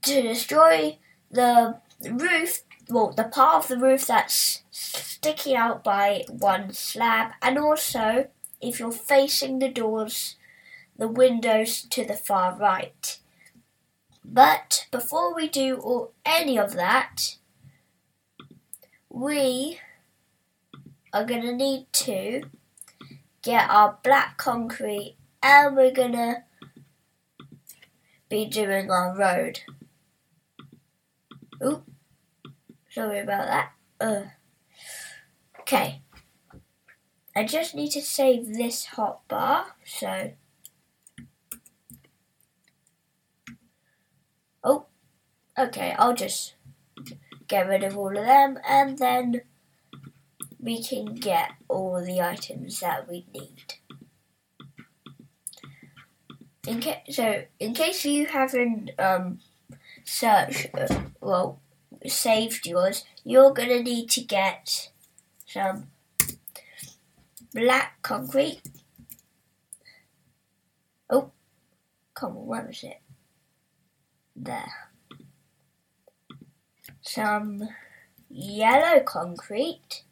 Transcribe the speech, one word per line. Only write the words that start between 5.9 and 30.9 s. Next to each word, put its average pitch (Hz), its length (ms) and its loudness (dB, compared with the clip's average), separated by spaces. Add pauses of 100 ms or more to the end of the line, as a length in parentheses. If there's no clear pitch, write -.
one 196 460 -2
slab, 226 680 -2
and 262 200 2
also, 269 680 0 (300)
if 240 200 -8
you're 233 120 -6
facing 269 680 2
the 262 100 0
doors, 220 680 -4 (600)
the 220 100 -4
windows 226 840 2
to 240 120 -2
the 208 120 -6
far 185 420 0
right. - 600 -2 (1040)
But - 640 4
before 330 460 -2
we 311 120 -4
do 262 300 -2
all, 233 360 -4 (120)
any 302 320 2
of 202 160 0
that, - 640 -2 (1700)
we 277 720 -2 (1300)
are 214 120 0
gonna 240 280 -4
need 269 400 -4
to 208 520 -4 (960)
get 233 280 2
our 208 360 8
black - 320 4
concrete, 226 800 -6 (240)
and 277 340 8
we're 262 160 6
gonna 240 540 0 (1800)
be 214 160 -2
doing 196 440 -2
our 180 280 2
road. 185 420 0 (2000)